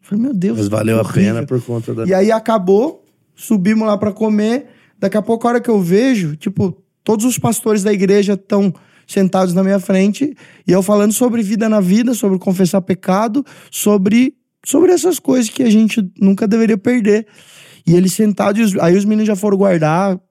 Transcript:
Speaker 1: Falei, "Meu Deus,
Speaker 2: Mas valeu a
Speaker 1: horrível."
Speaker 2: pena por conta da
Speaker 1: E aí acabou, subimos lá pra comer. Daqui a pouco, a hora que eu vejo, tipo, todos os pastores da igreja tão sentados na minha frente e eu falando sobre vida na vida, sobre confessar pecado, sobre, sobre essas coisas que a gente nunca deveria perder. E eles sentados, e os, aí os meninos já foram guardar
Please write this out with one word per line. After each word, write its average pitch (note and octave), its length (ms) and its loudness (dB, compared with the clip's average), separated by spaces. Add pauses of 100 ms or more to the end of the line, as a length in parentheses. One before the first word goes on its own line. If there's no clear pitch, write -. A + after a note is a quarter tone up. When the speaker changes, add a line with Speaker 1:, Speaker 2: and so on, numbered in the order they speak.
Speaker 1:
Falei, G#3+ 220 -4
"Meu C#4 100 -4
Deus, F#3+ 260 -2
Speaker 2:
Mas G2+ 100 -2
valeu G#2+ 280 0
a A2 40 2
Speaker 1:
horrível." G2+ 320 0
Speaker 2:
pena A#2 120 -4
por B2+ 160 -2
conta A#2 320 -8
da A2+ 120 -6
Speaker 1:
E F#3 80 0
aí G3+ 180 2
acabou, A3 720 0 (320)
subimos A3 500 0
lá G#3 120 0
pra G3+ 160 -2
comer. A3 540 -2 (300)
Daqui G3 200 -2
a G#3 40 0
pouco, A3+ 240 -4
a A#3+ 60 2
hora A#3+ 100 0
que - 80 -6
eu G#3 120 2
vejo, F#3 560 0
tipo, G3 440 -4 (220)
todos A3 220 0
os B3 120 -2
pastores G#3+ 460 -2
da G#3+ 80 0
igreja G3+ 460 2
tão G3+ 360 -2 (320)
sentados F#3+ 480 0
na F#3+ 100 0
minha G3 160 0
frente G3 560 -2 (300)
e - 60 0
eu F#3 100 4
falando G#3 300 2
sobre A#3 320 0
vida G#3+ 240 -2
na G#3+ 140 2
vida, A3 320 2
sobre G3 260 -2
confessar F#3+ 420 0
pecado, G#3+ 640 -4 (260)
sobre, G#3 640 2 (320)
sobre - 260 2
essas E4 260 0
coisas B3+ 320 -2
que - 140 -4
a A#3+ 60 2
gente A3 360 2 (140)
nunca G3 260 2
deveria A3 320 2
perder. A3 480 0 (600)
E E3+ 100 4
eles F3+ 160 2
sentados, G#3 480 0
e A#3 60 2
os, G3 180 -2
aí E3+ 140 4
os G3+ 80 0
meninos G#3+ 220 0
já G#3 100 0
foram G3+ 200 -2
guardar F#3 640 0 (120)